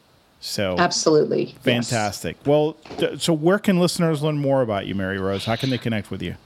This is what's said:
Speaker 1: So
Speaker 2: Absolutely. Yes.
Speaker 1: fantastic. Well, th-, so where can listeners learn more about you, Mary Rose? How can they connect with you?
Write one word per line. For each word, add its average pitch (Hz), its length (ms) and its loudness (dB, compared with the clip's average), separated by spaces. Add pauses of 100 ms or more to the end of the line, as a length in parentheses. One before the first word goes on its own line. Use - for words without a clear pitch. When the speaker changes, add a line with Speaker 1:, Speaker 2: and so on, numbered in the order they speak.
(400)
Speaker 1:
So 95 380 -4
Speaker 2:
Absolutely. - 680 2
Yes. - 180 -12
Speaker 1:
fantastic. 113 720 0 (100)
Well, 151 300 2 (220)
th-, 160 220 -2
so 170 120 0
where 165 260 2
can 185 220 2
listeners 160 420 2
learn 151 160 0
more 135 240 2
about 101 240 -2
you, 101 80 -4
Mary 95 240 -2
Rose? 95 280 -2
How 113 100 0
can 131 140 -2
they 123 80 0
connect 110 320 -4
with 92 120 -8
you? 87 240 -8